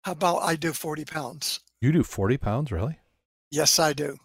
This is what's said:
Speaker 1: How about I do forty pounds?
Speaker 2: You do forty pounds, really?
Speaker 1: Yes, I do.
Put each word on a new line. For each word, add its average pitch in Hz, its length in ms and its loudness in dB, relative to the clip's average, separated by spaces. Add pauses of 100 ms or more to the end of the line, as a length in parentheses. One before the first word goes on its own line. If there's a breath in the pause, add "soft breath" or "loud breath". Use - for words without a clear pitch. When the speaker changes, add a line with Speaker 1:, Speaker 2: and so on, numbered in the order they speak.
Speaker 1:
How 190 80 -6
about 175 320 2
I 165 120 2
do 160 180 -2
forty 156 320 -6
pounds? 147 560 -8 (200)
Speaker 2:
You 123 100 4
do 160 120 4
forty 110 340 0
pounds, 120 340 -2
really? 110 280 -4 (500)
Speaker 1:
Yes, 147 300 4
I 156 140 4
do. 139 320 -6